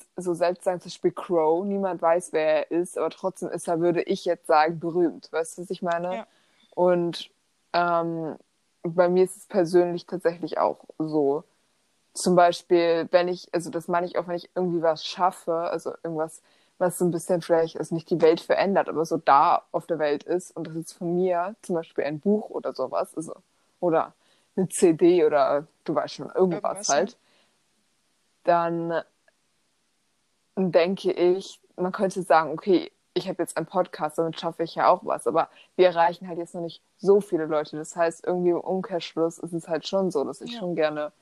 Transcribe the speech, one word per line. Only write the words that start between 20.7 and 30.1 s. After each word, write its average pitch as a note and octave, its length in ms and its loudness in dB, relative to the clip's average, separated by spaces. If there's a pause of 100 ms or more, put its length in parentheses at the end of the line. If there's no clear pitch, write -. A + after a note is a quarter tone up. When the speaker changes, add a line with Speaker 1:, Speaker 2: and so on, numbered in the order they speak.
Speaker 1:
jetzt E3 180 -10
von F3 220 -4
mir, F3 480 0
zum F#3 120 -4
Beispiel - 280 -6
ein D3+ 160 -4
Buch G#3+ 320 0
oder C#3+ 240 -6
sowas, - 420 -4
also, E3 160 -10 (460)
oder D#3+ 340 0 (420)
eine F#3+ 140 -2
C F3 240 4
D E3+ 320 4
oder C#3+ 420 2 (160)
du D#3+ 120 -4
weißt - 180 -4
schon, - 160 -12
irgendwas F3+ 280 2
Speaker 2:
Irgendwas, G3+ 300 -6
ja. C#3 60 2
Speaker 1:
halt, E3+ 240 0 (1300)
dann E3+ 580 0 (1600)